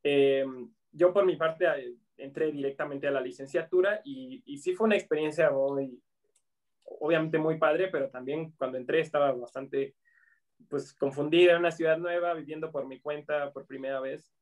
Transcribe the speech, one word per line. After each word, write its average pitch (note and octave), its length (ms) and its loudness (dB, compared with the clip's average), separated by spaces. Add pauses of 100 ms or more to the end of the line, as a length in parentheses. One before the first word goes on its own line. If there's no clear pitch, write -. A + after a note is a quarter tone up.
Eh, C#3 420 4 (460)
yo F3 200 4
por G3 140 4
mi E3+ 80 2
parte, D#3+ 320 0
eh, B2+ 300 -2 (200)
entré D3 360 -4
directamente C#3+ 560 -4
a - 20 2
la C#3 100 0
licenciatura F3+ 840 0
y, C4 420 -14
y C#3+ 120 -12
sí F3+ 180 -2
fue A3 100 2
una G#3+ 80 6
experiencia D#3 560 2
muy, C3+ 500 -2 (840)
obviamente D#3+ 540 0
muy D#3+ 200 0
padre, D#3+ 300 2
pero C#3 220 -2
también D3 420 -8
cuando B2+ 260 -6
entré B2+ 220 0
estaba D3 320 2
bastante, C3+ 640 -6 (720)
pues, C#3 260 -6
confundida, D3+ 600 4
en E3+ 40 2
una E3+ 140 2
ciudad D#3+ 260 0
nueva, F3 340 -2
viviendo D#3 380 -8
por C#3 160 -6
mi C3 140 -14
cuenta D3 520 -6
por C#3 140 -14
primera C3+ 320 -6
vez C3+ 440 -10